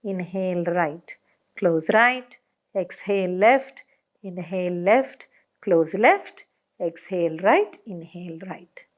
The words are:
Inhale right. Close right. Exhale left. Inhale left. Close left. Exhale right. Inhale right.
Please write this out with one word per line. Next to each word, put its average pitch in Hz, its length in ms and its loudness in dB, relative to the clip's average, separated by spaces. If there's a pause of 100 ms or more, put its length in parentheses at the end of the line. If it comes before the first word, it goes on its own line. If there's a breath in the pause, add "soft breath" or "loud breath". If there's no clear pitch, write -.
Inhale 185 600 -4
right. 170 520 -4 (440)
Close 165 340 2
right. 247 420 2 (400)
Exhale 190 540 -2
left. 226 540 2 (400)
Inhale 180 500 -6
left. 208 540 0 (340)
Close 165 320 2
left. 285 520 0 (360)
Exhale 170 640 -4
right. 359 420 2
Inhale 175 540 -14 (100)
right. - 360 -16 (120)